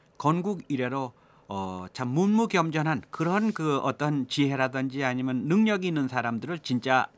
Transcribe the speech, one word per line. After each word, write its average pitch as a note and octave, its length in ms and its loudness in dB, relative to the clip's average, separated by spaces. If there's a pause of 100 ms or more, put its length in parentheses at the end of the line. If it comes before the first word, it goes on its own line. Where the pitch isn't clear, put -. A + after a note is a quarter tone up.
(180)
건국 F3 500 0
이래로, B2+ 460 -4 (340)
어, F#2 440 -6
참 B2+ 160 -4
문무겸전한 D#3+ 1000 2
그런 G3+ 420 0
그 D3+ 260 0
어떤 C#3 480 0
지혜라든지 C3+ 800 0
아니면 B2+ 440 -2
능력이 G3+ 380 4
있는 D3+ 220 0
사람들을 B2 520 -4
진짜 C3 580 2